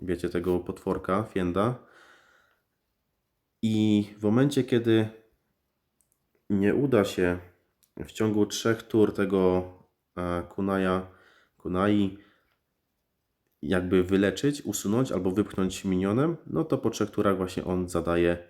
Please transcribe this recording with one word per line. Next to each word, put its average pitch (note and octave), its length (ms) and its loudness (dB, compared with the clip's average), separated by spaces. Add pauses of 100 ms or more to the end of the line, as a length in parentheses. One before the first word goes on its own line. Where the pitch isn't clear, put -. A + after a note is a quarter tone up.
wiecie, F2 280 -4
tego F2+ 300 -2
potworka, F#2+ 640 -4
fienda. G2 520 -2 (1900)
I G#2+ 440 2 (120)
w G#2+ 60 -10
momencie, B2+ 400 2
kiedy A2+ 460 2 (1400)
nie G2+ 260 2
uda A#2+ 300 2
się F2+ 340 0 (640)
w - 60 -20
ciągu G#2 340 2
trzech - 380 -2
tur G#2 300 2
tego, F#2 600 2 (440)
e, F2 260 -4
kunaja, F#2+ 640 -2 (500)
kunai G2 600 0 (1400)
jakby F#2 420 2
wyleczyć, G2 580 0
usunąć A2 500 -2
albo F#2+ 200 -2
wypchnąć F#2+ 540 -2
minionem, G#2 520 0 (100)
no D#3+ 160 -2
to D#3 140 -2
po - 120 -2
trzech - 200 -4
turach G2+ 280 0
właśnie F#2 280 -4
on F2+ 240 -2
zadaje E2+ 480 2 (120)